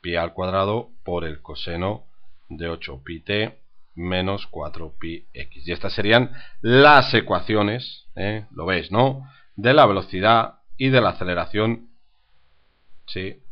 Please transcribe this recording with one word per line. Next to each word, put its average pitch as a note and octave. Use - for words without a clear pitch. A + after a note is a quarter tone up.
pi E2+
al E2+
cuadrado G2
por F2
el D#2
coseno F2+
de E2
ocho C#2
pi E2
t G#2+
menos F#2
cuatro D#2
pi E2
x. -
Y F2
estas F#2+
serían A2+
las C3+
ecuaciones, G#2+
¿eh? G#2
Lo E2
veis, F2
¿no? C3
De A#2+
la D3
velocidad G2
y C3
de C3
la G2
aceleración, F#2
¿sí? F#2+